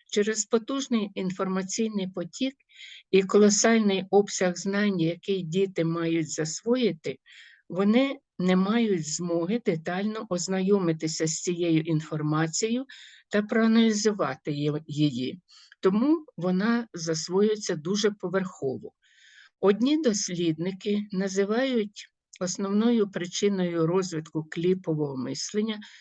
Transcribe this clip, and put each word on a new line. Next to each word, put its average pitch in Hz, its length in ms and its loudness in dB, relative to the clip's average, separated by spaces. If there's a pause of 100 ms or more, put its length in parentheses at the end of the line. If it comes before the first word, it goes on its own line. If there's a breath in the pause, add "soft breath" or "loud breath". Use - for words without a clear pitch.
(120)
Через 214 340 0
потужний 233 680 -2
інформаційний 190 920 -2
потік 185 460 -6 (580 loud breath)
і 190 120 4
колосальний 208 840 4
обсяг 190 480 2
знань, 196 420 0
який 175 420 -2
діти 175 440 0
мають 165 460 -2
засвоїти, 170 840 -2 (520 loud breath)
вони 226 480 2 (220)
не 185 160 4
мають 196 520 2
змоги 170 580 -2
детально 196 640 -4
ознайомитися 180 1000 0
з 160 140 -4
цією 170 400 2
інформацією 160 1040 -2 (440 loud breath)
та 208 120 0
проаналізувати 214 1120 2
є-, 147 360 -2
її. 139 540 -2 (380 loud breath)
Тому 269 460 2 (120)
вона 202 560 0
засвоюється 175 840 0
дуже 202 360 0
поверхово. 185 800 -6 (720 soft breath)
Одні 240 380 4
дослідники 190 1080 -2
називають 208 960 -2 (320)
основною 202 720 2
причиною 180 760 0
розвитку 165 640 -2
кліпового 165 640 -2
мислення 208 600 -4 (220 loud breath)